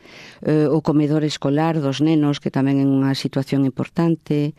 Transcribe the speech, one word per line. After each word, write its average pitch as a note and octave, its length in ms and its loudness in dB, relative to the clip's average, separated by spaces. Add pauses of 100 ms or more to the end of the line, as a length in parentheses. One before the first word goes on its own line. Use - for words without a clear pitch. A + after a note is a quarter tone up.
(460)
eh, D3+ 240 2
o D3 160 0
comedor D3+ 400 2
escolar D3+ 560 -2
dos C3+ 160 -2
nenos, D3 400 2
que - 160 -6
tamén C#3 240 0
é C#3 80 2
unha C3+ 320 2
situación C#3 480 -2
importante, D3+ 920 -2